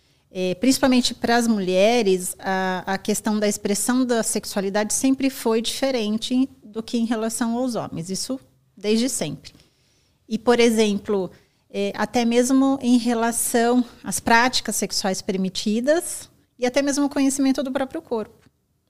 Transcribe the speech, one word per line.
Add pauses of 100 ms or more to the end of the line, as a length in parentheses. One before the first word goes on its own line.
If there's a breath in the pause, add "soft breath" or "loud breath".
(300 soft breath)
é,
principalmente
pras
mulheres,
a,
a
questão
da
expressão
da
sexualidade
sempre
foi
diferente (160)
do
que
em
relação
aos
homens,
isso (380)
desde
sempre. (800 soft breath)
E,
por
exemplo, (380 soft breath)
é,
até
mesmo
em
relação (200 loud breath)
às
práticas
sexuais
permitidas (300)
e
até
mesmo
o
conhecimento
do
próprio
corpo. (440)